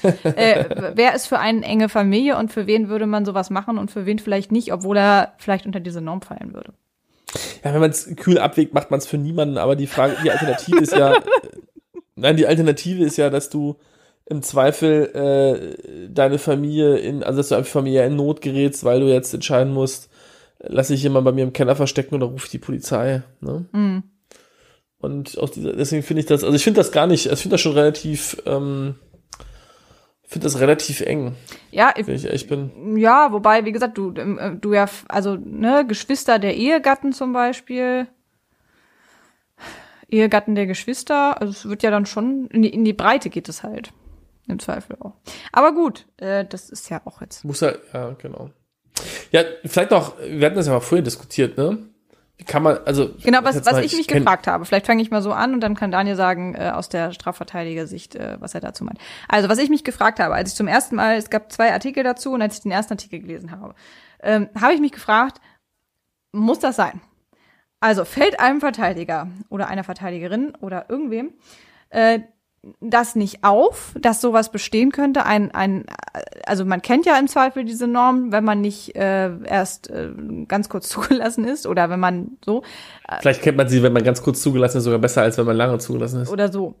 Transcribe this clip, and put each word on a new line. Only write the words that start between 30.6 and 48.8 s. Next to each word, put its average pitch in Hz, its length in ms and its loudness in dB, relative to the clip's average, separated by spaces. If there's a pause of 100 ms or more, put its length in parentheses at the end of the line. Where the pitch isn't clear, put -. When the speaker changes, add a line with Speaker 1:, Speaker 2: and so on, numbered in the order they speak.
Speaker 1:
relativ 147 400 2
eng, 131 340 -2 (380)
Speaker 2:
Ja, 240 240 4
ich 208 100 -4
Speaker 1:
wenn - 80 -4
ich 135 100 -6
ehrlich - 220 -6
bin. 143 500 -6
Speaker 2:
Ja, 233 360 6
wobei, 214 320 2
wie 214 80 -4
gesagt, 220 260 -4
du, 196 180 -6
ähm, 196 220 -6
äh, 190 180 -6
du 208 160 -4
ja 202 120 4
f-, - 240 -8
also, 196 280 -2
ne, 269 520 0
Geschwister 233 500 0
der 196 180 -2
Ehegatten 269 560 2
zum 254 200 -6
Beispiel, 247 760 -2 (2000)
Ehegatten 214 460 2
der 202 120 0
Geschwister, 277 760 -2
also 202 100 -4
es 202 180 -12
wird 208 140 -6
ja 220 80 4
dann 208 160 2
schon, 254 400 -4
in 226 160 2
die, 220 100 4
in 226 120 0
die 214 80 2
Breite 208 360 0
geht - 200 -10
es - 160 -14
halt, 214 280 -14 (540)
im - 140 -8
Zweifel - 400 -10
auch. 202 140 -16 (360)
Aber 302 240 4
gut, 330 320 -2 (120)
äh, 196 260 -2
das 190 260 -16
ist - 200 -16
ja 160 140 -8
auch - 160 -20
jetzt - 240 -16
Speaker 1:
Muss 143 160 -8
ja, 151 120 2 (200)
ja, 123 200 -10
genau. - 380 -16 (840)